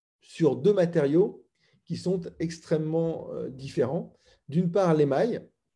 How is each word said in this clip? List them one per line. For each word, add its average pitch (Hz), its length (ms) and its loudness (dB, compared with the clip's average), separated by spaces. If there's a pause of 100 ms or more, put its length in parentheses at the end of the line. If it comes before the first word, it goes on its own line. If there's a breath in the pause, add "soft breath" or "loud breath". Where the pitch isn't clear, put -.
(220)
sur 143 340 0
deux 165 180 2
matériaux 170 720 2 (380)
qui - 120 -8
sont 180 260 -2 (180)
extrêmement, 160 920 -4
euh, 120 160 -8
différents. 135 640 -4 (320 soft breath)
D'une 170 240 0
part, 175 240 4
l'émail, 151 460 2 (340)